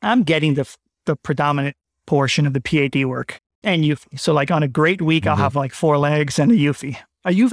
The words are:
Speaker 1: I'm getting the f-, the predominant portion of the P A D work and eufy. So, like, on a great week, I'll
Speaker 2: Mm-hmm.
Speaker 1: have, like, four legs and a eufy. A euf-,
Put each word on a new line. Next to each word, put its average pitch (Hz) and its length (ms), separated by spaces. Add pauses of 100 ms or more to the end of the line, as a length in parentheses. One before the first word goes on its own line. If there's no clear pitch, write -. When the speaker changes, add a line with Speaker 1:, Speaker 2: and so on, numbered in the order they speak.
Speaker 1:
I'm 233 200
getting 156 320
the 143 80
f-, - 160 (260)
the 151 120
predominant 143 600 (300)
portion 143 400
of 139 60
the 135 80
P - 180
A 139 100
D 135 160
work 127 360 (240)
and 175 180
eufy. 147 380
So, 165 120
like, 147 200
on 156 100
a 143 60
great 165 340
week, 160 240
I'll 151 80
Speaker 2:
Mm-hmm. 143 80
Speaker 1:
have, 135 140
like, 135 160
four 151 260
legs 147 400
and 156 140
a - 20
eufy. 143 420 (280)
A 185 60
euf-, 226 220